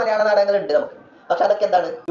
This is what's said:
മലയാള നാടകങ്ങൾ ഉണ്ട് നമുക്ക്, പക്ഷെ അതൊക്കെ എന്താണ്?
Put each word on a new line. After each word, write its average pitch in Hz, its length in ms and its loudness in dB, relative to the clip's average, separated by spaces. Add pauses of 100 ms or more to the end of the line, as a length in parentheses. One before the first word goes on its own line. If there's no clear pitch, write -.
മലയാള 214 260 0
നാടകങ്ങൾ 202 340 2
ഉണ്ട് - 160 -6
നമുക്ക്, - 180 -4 (340)
പക്ഷെ - 180 0
അതൊക്കെ 208 200 0
എന്താണ്? 175 220 0 (220)